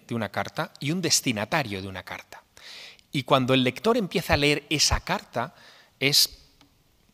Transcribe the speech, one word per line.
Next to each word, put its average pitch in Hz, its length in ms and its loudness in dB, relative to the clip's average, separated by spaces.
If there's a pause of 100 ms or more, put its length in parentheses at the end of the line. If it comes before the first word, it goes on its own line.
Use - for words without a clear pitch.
de 123 60 -6
una 110 160 -4
carta - 500 -6
y 143 120 -4
un 185 100 -2
destinatario 113 800 0
de 98 60 -8
una 92 160 -10
carta. - 400 -16 (680)
Y 135 120 -2
cuando 131 320 4
el 127 80 4
lector 220 340 0
empieza 180 380 0
a - 20 0
leer 143 320 2
esa 147 300 2
carta, - 560 -6 (440)
es - 480 0 (640)